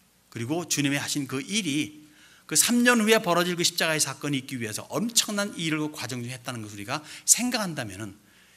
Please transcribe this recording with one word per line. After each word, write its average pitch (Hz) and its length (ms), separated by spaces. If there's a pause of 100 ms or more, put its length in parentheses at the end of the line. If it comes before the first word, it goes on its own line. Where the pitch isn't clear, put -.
(280)
그리고 156 400
주님이 143 280
하신 139 300
그 131 140
일이, 151 640 (400)
그 - 80
삼 240 300
년 247 160
후에 220 220
벌어질 175 340
그 170 80
십자가의 160 340
사건이 143 400
있기 127 220
위해서 107 280
엄청난 202 680
일을 156 220
그 151 140
과정 127 300
중에 120 100
했다는 123 300
것을 104 140
우리가 123 260 (220)
생각한다면은 139 920 (400)